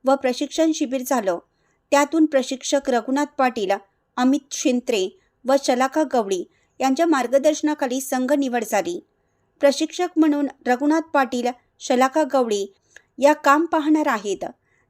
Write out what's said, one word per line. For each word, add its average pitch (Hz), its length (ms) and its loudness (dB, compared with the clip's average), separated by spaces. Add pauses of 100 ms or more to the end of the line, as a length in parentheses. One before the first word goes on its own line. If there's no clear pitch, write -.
व 262 80 4
प्रशिक्षण 285 580 -2
शिबिर 269 340 -4
झालं. 196 320 -2 (520)
त्यातून 294 360 4
प्रशिक्षक 269 640 -2
रघुनाथ 262 380 -2 (120)
पाटील, 240 320 -2 (460)
अमित 262 360 0
शिंत्रे 247 680 -2 (300)
व 269 60 4 (100)
शलाका 269 380 0 (100)
गवळी 196 320 -2 (360)
यांच्या 269 260 2
मार्गदर्शनाखाली 277 960 0
संघ 254 320 -2
निवड 247 320 -2
झाली. 196 360 -4 (600)
प्रशिक्षक 311 560 0
म्हणून 294 300 2 (200)
रघुनाथ 294 340 2
पाटील, 254 460 -2 (340)
शलाका 262 520 2
गवळी 220 420 -2 (440)
या 285 140 4
काम 294 320 2
पाहणार 302 420 0
आहेत. 208 380 -4 (460)